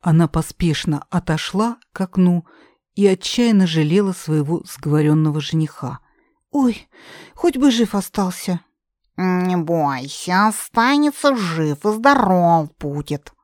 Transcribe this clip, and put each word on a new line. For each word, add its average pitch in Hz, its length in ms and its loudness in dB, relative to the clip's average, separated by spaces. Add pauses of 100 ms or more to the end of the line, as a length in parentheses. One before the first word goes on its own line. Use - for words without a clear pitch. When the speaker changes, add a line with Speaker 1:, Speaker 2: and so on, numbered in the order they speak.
Speaker 1:
Она 160 240 4
поспешно 160 800 -4
отошла 185 680 -4 (160)
к - 80 -12
окну 180 420 2 (500)
и 202 120 2
отчаянно 196 600 2
жалела 165 460 0
своего 156 540 -4
сговоренного 151 760 0
жениха. 143 600 -6 (500)
«Ой, 254 380 -2 (460)
хоть 339 220 -2
бы 269 140 4
жив 226 240 0
остался». 185 640 -4 (560)
Speaker 2:
«Не 180 400 0
бойся, 160 920 -2
останется 277 840 0
жив 160 520 -2
и 214 40 2
здоров 185 760 4 (100)
будет» 147 540 -8 (100)